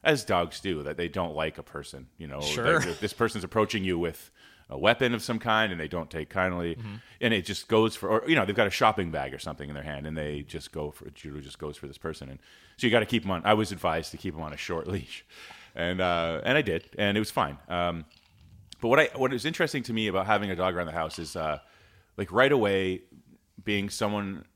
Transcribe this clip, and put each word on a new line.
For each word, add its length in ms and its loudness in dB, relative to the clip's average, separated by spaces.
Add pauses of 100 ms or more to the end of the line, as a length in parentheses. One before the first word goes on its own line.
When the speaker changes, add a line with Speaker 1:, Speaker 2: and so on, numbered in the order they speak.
Speaker 1:
as 220 2
dogs 360 0
do, 240 -2
that 120 -6
they 120 -2
don't 260 -2
like 240 -2
a 40 -14
person. 440 -12 (100)
You 120 -12
know, 120 -8
Speaker 2:
Sure. 400 2
Speaker 1:
that 200 -4
this 120 -2
person's 320 0
approaching 400 0
you 140 2
with 320 -4 (400)
a 80 -8
weapon 340 4
of 100 -2
some 160 -2
kind, 320 2
and 80 -6
they 100 -4
don't 220 -6
take 200 -8
kindly, 460 0
Speaker 2:
Mm-hmm. 180 -10 (260)
Speaker 1:
and 140 2
it 100 0
just 240 -6
goes 260 6
for, 140 -6
or, 200 2
you 60 6
know, 120 4
they've 100 0
got 120 6
a 20 0
shopping 400 4
bag 240 -4
or 40 -10
something 300 -8
in 60 -8
their 100 -8
hand, 220 -8
and 100 -6
they 260 -4
just 300 -12
go 180 -6
for, 200 -16
Judo 300 -14
just 180 -16
goes 180 -8
for 100 -16
this 120 -16
person, 320 -10
and 80 -14 (400)
so 80 0
you 40 4
gotta 140 4
keep 180 0
him 100 -4
on. 120 -2
I 80 6
was 180 4
advised 420 -2
to 40 -14
keep 180 -8
him 60 -10
on 140 -8
a 20 -12
short 300 -6
<laughs> 20 -8
leash, 380 -8 (480)
and, 260 -2
uh, 420 2
and 140 2
I 60 4
did, 220 -2 (120)
and 220 2
it 20 2
was 100 -2
fine. 280 -2 (100)
Um, 380 -2 (760)
but 80 0
what 100 6
I, 160 6
what 180 2
is 120 -4
interesting 400 0
to 80 -6
me 160 0
about 180 0
having 240 4
a 60 -2
dog 180 2
around 120 0
the 60 -8
house 280 -2
is, 160 -8
uh, 220 -2 (580)
like, 160 -4
right 180 6
away, 520 4 (600)
being 280 0
someone 540 -2 (120)